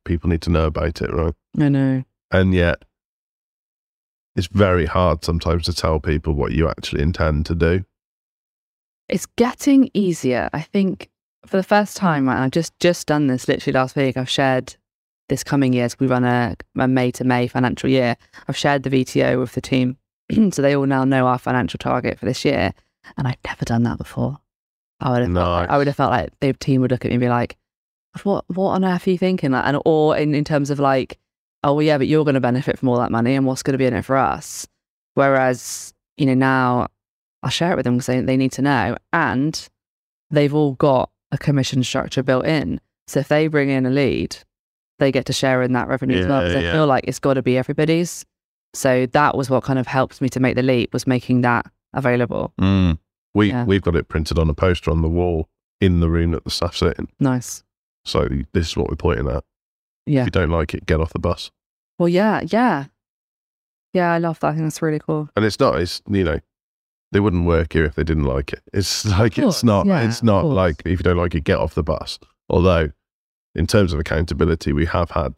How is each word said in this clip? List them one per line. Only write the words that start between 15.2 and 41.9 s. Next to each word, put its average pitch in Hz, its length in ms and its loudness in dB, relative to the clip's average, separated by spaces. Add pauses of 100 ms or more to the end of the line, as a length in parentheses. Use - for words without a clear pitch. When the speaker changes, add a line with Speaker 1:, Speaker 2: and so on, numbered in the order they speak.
Speaker 2:
this - 160 -4
coming 135 280 2
year, 123 160 2
'cause - 120 -10
we 135 80 2
run 123 160 2
a, 123 320 0 (200)
a 131 120 0
May 127 240 2
to - 120 -8
May 123 220 2
financial 127 420 -2
year. 123 280 2 (320)
I've 139 80 -6
shared 143 260 0
the 135 80 -6
V 131 140 2
T 135 180 -2
O 127 180 0
with 127 120 -6
the 127 80 -6
team. 131 360 -2 (320)
<clears throat> 214 220 4
So 147 100 -2
they 139 140 4
all 139 120 0
now 135 180 2
know 131 240 2
our 127 100 2
financial 123 400 -2
target - 400 -4
for - 80 -8
this 123 180 -2
year. 139 280 0 (440)
And 131 120 -4
I'd 127 160 -6
never - 200 -8
done 117 200 0
that 117 140 -4
before. 131 400 -6 (600)
I 131 100 -2
would 123 120 2
have 90 100 0
felt 87 160 2
like, 87 200 0
I - 40 -2
Speaker 1:
Nice. 143 60 2
Speaker 2:
would 143 100 2
have 139 80 -4
felt 135 140 0
like 113 300 -2
the 135 140 0
team 131 260 0
would 127 100 0
look 123 140 -2
at 120 40 -4
me - 80 0
and 120 40 0
be 123 80 0
like, 120 280 -2 (680)
"What, 196 260 -2
what 185 220 -2
on 190 140 0
earth 180 220 -2
are 190 40 4
you 175 80 2
thinking?" 185 340 0
Like, 127 140 0
and, 139 180 0
or 156 320 4
in, 151 180 0
in 147 100 0
terms 143 260 -2
of 143 100 -2
like, 135 380 0 (440)
"Oh, 143 120 2
well, 151 80 2
yeah, 151 160 2
but 131 80 2
you're 156 180 2
gonna 135 160 2
benefit 123 380 -2
from 131 100 0
all 120 100 2
that 117 140 -2
money, 117 220 0
and 135 120 0
what's 131 160 -4
gonna 135 160 -2
be 131 80 2
in 120 80 0
it - 120 -2
for 131 100 0
us?" 107 500 -4 (480)
Whereas, 131 800 0 (240)
you 147 100 0
know, 131 80 2
now 131 540 2 (540)
I 139 80 -4
share 170 220 0
it - 40 0
with 127 80 -2
them 123 140 0
'cause 127 80 -6
they, 127 140 0
they 131 160 0
need 131 160 0
to 131 100 -6
know, 120 340 0 (160)
and 147 560 -2 (600)
they've 147 240 2
all 147 180 2
got 131 380 2 (220)
a 143 60 -2
commission 135 460 0
structure - 380 -4